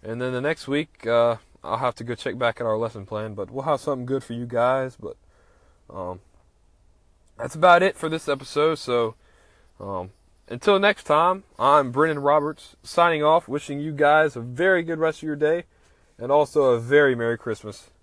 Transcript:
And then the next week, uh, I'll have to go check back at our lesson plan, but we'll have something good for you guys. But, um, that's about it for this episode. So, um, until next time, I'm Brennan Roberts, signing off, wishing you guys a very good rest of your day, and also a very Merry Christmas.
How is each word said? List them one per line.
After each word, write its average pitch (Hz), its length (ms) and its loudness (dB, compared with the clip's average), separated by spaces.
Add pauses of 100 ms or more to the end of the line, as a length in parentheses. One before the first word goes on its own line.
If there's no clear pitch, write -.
And 117 180 -10
then 127 120 -6
the 123 80 -4
next 151 260 -6
week, 147 400 -6
uh, 117 300 2 (260)
I'll 87 160 -4
have 123 180 -2
to 117 80 -12
go 120 120 -6
check 117 220 -8
back 117 220 -2
at 120 60 -4
our 110 100 0
lesson 110 300 -6
plan, 107 280 -10
but 98 160 -10
we'll 131 140 -10
have 151 160 -2
something 131 260 -6
good 131 180 -4
for - 80 -14
you 120 140 -8
guys. 127 500 -2
But, - 200 -14 (760)
um, 92 300 -12 (1160)
that's - 180 -10
about 175 280 6
it 190 140 0
for 165 120 -6
this 160 200 -6
episode. 147 480 0
So, 120 380 -2 (680)
um, 98 300 -8 (380)
until 190 300 2
next 202 260 0
time, 175 400 2 (140)
I'm 135 340 4
Brennan 151 260 0
Roberts, 147 640 -2
signing 170 400 2
off, 160 260 2
wishing 143 320 -8
you 151 120 -8
guys 147 440 2
a 120 40 -10
very 170 420 0
good 165 160 -6
rest 160 200 -2
of - 40 -16
your 156 140 -6
day, 156 280 0 (540)
and 120 140 -8
also 147 320 2
a 123 140 4
very 135 360 4
Merry 117 240 -2
Christmas. - 520 -10 (120)